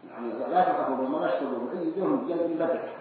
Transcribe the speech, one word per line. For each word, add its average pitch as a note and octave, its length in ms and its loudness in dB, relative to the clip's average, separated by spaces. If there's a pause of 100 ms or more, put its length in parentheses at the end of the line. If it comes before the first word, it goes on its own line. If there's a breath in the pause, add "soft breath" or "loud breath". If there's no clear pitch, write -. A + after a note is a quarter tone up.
يعني A#2 240 -6
لا E3 300 2
تخافوا C3 540 2
ولا - 140 0
تشتروا، C#3+ 420 -2
اجلدوهم D#3+ 540 0
جلد E3+ 280 0
بدر. - 340 0 (120)